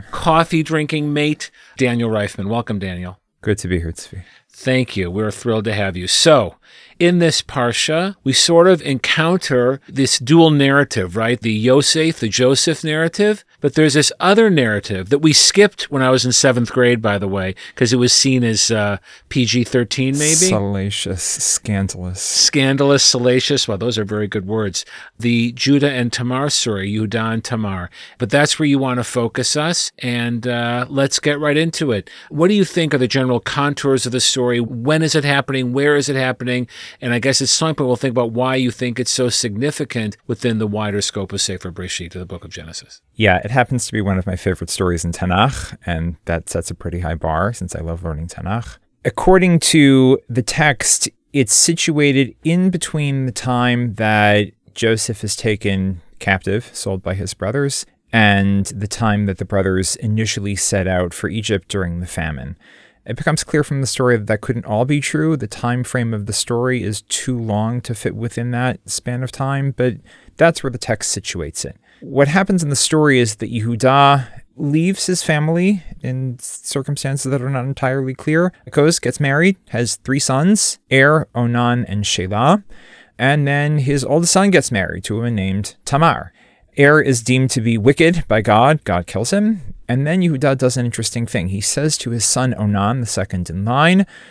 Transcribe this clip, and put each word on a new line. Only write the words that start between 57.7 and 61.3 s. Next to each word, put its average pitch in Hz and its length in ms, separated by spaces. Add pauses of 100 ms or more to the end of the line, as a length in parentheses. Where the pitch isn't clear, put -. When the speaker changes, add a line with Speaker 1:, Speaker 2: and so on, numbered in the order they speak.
Speaker 2:
and 98 540
the 101 220
time 104 380
that 95 120
the 95 80
brothers 95 500
initially 107 600
set 95 300
out 90 280
for - 140
Egypt 104 400